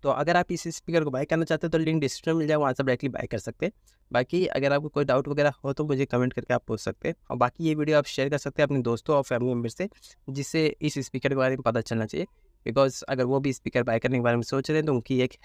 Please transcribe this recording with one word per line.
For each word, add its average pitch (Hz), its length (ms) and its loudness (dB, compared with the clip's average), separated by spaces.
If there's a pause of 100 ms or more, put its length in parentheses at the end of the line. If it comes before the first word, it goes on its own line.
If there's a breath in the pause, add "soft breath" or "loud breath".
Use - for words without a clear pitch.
तो 143 60 0
अगर 147 280 2
आप 180 160 2
इस 170 160 -6
स्पीकर 165 360 0
को 147 60 -4
बाय 131 140 -2
करना 160 200 0
चाहते 156 220 -2
हैं 160 60 -2
तो 165 60 4
लिंक 160 220 2
डिस्क्रिप्शन 147 300 -2
में 165 80 2
मिल 151 100 0
जाएगा, 151 100 4
वहाँ 139 140 2
से 139 100 -2
डायरेक्टली 131 260 0
बाय - 180 -6
कर 113 120 -6
सकते - 280 -6
हैं। 208 60 -4 (400 soft breath)
बाकी 165 340 2
अगर 139 260 0
आपको 147 160 0
कोई 147 160 0
डाउट 135 240 2
वगैरह 143 240 2 (120)
हो 139 80 -2
तो 151 120 -2
मुझे 139 220 0
कमेंट 127 260 0
करके - 220 -2
आप 120 120 0
पूछ 113 140 -4
सकते - 280 -6
हैं। 170 60 -4 (160)
और 127 60 -4
बाकी 123 280 0
ये 156 100 2
वीडियो 151 240 2
आप 139 60 2
शेयर 135 240 -2
कर 143 100 -2
सकते 143 240 -2
हैं 143 40 4
अपने 139 140 0
दोस्तों 120 360 0
और 139 60 4
फैमिली 123 320 -2
मेम्बर 117 140 -4
से, 180 200 -6 (420 loud breath)
जिससे 147 520 -2
इस 151 160 -2
स्पीकर 135 300 -4
के 135 60 2
बारे 131 220 2
में 120 60 -8
पता 117 180 0
चलना 113 260 -2
चाहिए, 160 200 -4 (420)
because 135 340 2
अगर 131 220 -2
वो 135 160 2
भी 139 120 0
स्पीकर 120 300 -2
बाय 117 160 0
करने 123 200 0
के 120 40 0
बारे 120 140 2
में 120 60 0
सोच 135 280 -2
रहे 156 80 2
हैं 156 80 0
तो 156 60 0
उनकी 127 280 0
एक 127 140 0 (100)